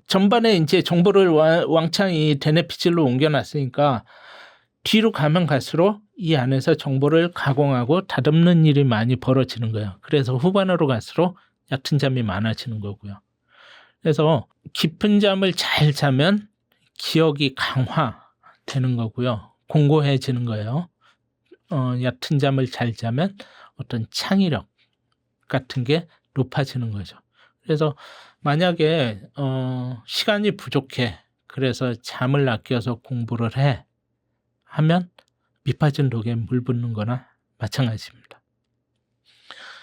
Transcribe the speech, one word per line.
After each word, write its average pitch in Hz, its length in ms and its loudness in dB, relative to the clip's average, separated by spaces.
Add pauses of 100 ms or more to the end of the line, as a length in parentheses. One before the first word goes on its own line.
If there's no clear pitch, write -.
전반에 214 520 4
이제 160 260 2
정보를 185 460 4
와-, 160 380 4
왕창 165 460 0
이 151 220 2
대뇌피질로 165 680 0
옮겨놨으니까 139 1000 0 (800)
뒤로 214 280 2
가면 156 360 2
갈수록 165 540 0 (140)
이 160 200 0
안에서 135 400 2
정보를 147 560 2
가공하고 139 760 0
다듬는 160 580 4
일이 143 180 4
많이 120 320 2
벌어지는 123 560 0
거예요. 104 300 -6
그래서 131 340 -2
후반으로 180 520 0
갈수록 160 500 -2 (340)
얕은 139 260 -2
잠이 135 260 0
많아지는 107 560 -4
거고요. 101 400 -12 (840)
그래서 151 460 2 (260)
깊은 208 460 0
잠을 196 340 2
잘 - 400 2
자면 147 540 2 (500)
기억이 147 580 0
강화, - 720 -4 (420)
되는 127 280 -2
거고요. 117 560 -4 (160)
공고해지는 139 800 2
거예요. 117 420 -4 (840)
어, 127 300 -2
얕은 127 380 -2
잠을 135 280 0
잘 120 260 -4
자면 139 420 -4 (400)
어떤 - 360 -8
창의력 185 560 -2 (800)
같은 - 360 -4
게 151 240 -2 (280)
높아지는 127 560 -4
거죠. 101 260 -12 (460)
그래서 151 320 -2 (460)
만약에, 151 800 0 (140)
어, 127 680 -6
시간이 208 460 -2
부족해, 127 680 -6 (300)
그래서 127 480 -4
잠을 135 520 -2
아껴서 120 480 -4
공부를 117 600 -6
해 135 260 0 (800)
하면 170 460 0 (540)
밑빠진 139 460 0
독에 117 260 -4
물 117 280 -4
붓는 120 300 -4
거나 110 340 -6 (300)
마찬가지입니다. - 840 -8 (1400)